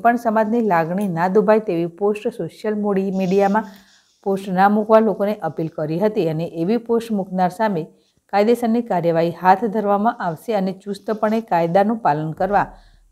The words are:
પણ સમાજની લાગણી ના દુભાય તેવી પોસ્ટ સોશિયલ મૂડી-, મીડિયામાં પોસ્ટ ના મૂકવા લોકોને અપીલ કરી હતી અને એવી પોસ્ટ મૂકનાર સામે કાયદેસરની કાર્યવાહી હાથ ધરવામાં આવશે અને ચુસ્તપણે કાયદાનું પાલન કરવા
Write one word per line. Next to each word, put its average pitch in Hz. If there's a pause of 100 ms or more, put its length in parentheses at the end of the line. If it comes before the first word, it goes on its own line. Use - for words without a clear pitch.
પણ 240
સમાજની 220
લાગણી 185
ના 170
દુભાય 214
તેવી 170 (120)
પોસ્ટ 208
સોશિયલ 214
મૂડી-, 196
મીડિયામાં 196 (600)
પોસ્ટ 196 (100)
ના 196
મૂકવા 214
લોકોને 202 (140)
અપીલ 160
કરી 156
હતી 208
અને 160 (160)
એવી 196
પોસ્ટ 233
મૂકનાર 185
સામે 190 (500)
કાયદેસરની 233
કાર્યવાહી 170
હાથ 190
ધરવામાં 202
આવશે 175
અને 190 (120)
ચુસ્તપણે 214
કાયદાનું 190
પાલન 156
કરવા 190 (460)